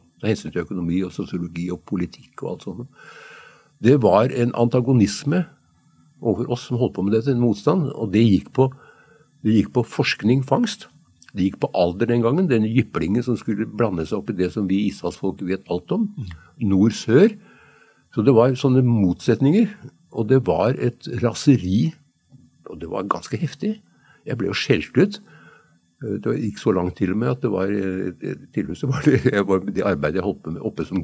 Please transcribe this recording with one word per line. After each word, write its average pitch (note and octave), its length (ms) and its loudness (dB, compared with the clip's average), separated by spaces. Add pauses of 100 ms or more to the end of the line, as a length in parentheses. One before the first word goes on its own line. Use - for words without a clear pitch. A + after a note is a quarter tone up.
(200)
ta G#2+ 100 -4
hensyn E2 220 -4
til E2+ 120 -4
økonomi F2 400 -4
og - 100 -8
sosiologi F2 560 -8
og F2 160 -8
politikk - 580 -8
og F2+ 100 -6
alt - 120 -16
sånt. A2+ 200 -12 (920)
Det B2 220 6
var G#2 340 4
en A#2+ 180 0
antagonisme B2+ 880 2 (760)
overfor A2 320 -2
oss - 160 -4
som B2 80 -2
holdt A#2+ 180 0
på F#2+ 120 -4
med G#2 100 0
dette, B2+ 160 0
en A#2+ 80 0
motstand, C3+ 520 0
og G2+ 200 -6
det A2 140 6
gikk F#2+ 260 2
på, C3 160 4 (760)
det A2 120 2
gikk G2+ 160 2
på A#2+ 160 0
forskning, C3 560 0
fangst. G#3 440 -2 (400)
Det F#2+ 180 -2
gikk - 160 -6
på - 100 0
alder F#2 380 0
den A#2 140 2
gangen, D#3+ 260 2
den A2 160 2
jyplingen A2 580 0
som A#2+ 140 -2
skulle G#2 260 -4
blande G#2+ 400 -2
seg G#2+ 140 -6
opp - 140 -6
i - 40 -10
det F2+ 160 0
som G#2 160 -4
vi G2 180 0
ishavsfolk F2+ 560 -6
vet F#2 260 -6
alt F2 240 -4
om, G3+ 160 0 (480)
nord-sør. A2 760 4 (840)
Så G#2+ 120 0
det C#3 80 6
var B2 180 6
sånne B2+ 320 2
motsetninger, A#2+ 840 2 (380)
og A2 200 -4
det C3 160 4
var F#2 320 0
et - 300 -6 (140)
raseri, A#2+ 720 2 (720)
og E2 160 -16
det - 100 -10
var G2+ 180 -6
ganske - 300 -6
heftig. G#3 380 -6 (500)
Jeg A2 120 -6
ble F#2 120 -4
jo - 80 -6
skjelt - 400 0
ut. G3+ 220 2 (800)
Eh, G#2 180 -6
det A#2 180 -4
gikk G#2 220 -6
så G#2+ 160 0
langt F2+ 240 -4
til F#2 160 -2
og G#2+ 40 -2
med B2 120 -2
at C3+ 120 -6
det A#2 80 -2
var, F#2+ 200 -2
eh, F#2+ 400 -4
et, F2+ 160 -14
et F#2+ 160 -10 (100)
tilfelle F2+ 260 -6
så C3+ 120 -4
var - 160 -4
det, C3 180 6
<laughs> B2 60 2
jeg G2+ 160 0
var, F#2+ 160 2
det G2 240 -4
arbeidet D#2+ 320 -2
jeg F#2 80 -4
holdt G2 160 -4
på D#2+ 120 -8
med - 120 -8
oppe E2 180 -6
som F#2 200 -6